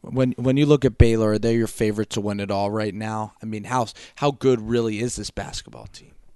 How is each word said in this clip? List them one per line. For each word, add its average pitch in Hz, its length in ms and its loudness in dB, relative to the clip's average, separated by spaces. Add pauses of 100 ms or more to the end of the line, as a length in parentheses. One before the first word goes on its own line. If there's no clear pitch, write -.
When, 127 320 0
when 131 240 0
you 147 80 4
look 143 180 4
at 123 140 0
Baylor, 113 340 6
are 107 80 2
they 117 160 2
your 110 120 2
favorite 107 440 -2
to 107 100 -4
win 101 180 -4
it 101 120 -4
all 101 200 0
right 107 220 -4
now? 110 480 -8
I 107 40 -14
mean, 107 200 -8
how, 120 220 0 (280)
how 147 160 0
good 127 280 2
really 113 400 -2
is 120 160 -4
this 107 140 -8
basketball - 580 -12
team? - 260 -20 (220)